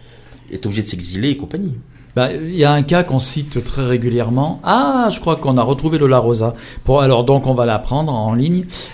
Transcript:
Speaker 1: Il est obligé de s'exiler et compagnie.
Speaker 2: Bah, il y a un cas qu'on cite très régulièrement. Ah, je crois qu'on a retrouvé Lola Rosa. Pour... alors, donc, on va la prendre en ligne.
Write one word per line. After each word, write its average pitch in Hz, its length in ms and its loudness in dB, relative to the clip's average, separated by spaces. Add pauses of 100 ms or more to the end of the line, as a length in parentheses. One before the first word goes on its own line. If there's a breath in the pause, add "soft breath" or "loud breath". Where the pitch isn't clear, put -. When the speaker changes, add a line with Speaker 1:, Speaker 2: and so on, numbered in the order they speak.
(500 soft breath)
Speaker 1:
Il - 60 -12
est 92 100 -12
obligé 104 180 -2
de 104 40 -6
s'exiler 92 440 -4
et 139 60 0
compagnie. 156 360 -6 (420 soft breath)
Speaker 2:
Bah, 127 160 0
il 160 240 -8
y 160 80 4
a 143 80 4
un 147 120 2
cas 175 200 2
qu'on 135 160 0
cite 143 460 -4
très 135 200 -4
régulièrement. 123 760 0
Ah, 247 480 2
je 165 80 -8
crois 160 160 0
qu'on 135 220 0
a 120 60 4
retrouvé 143 340 0
Lola 131 220 4
Rosa. 117 360 0 (300 loud breath)
Pour... 135 160 4
alors, 127 240 4
donc, 135 220 4
on 131 80 2
va 120 100 2
la 110 140 2
prendre 147 340 -2
en 110 220 -2
ligne. 170 300 0 (280 loud breath)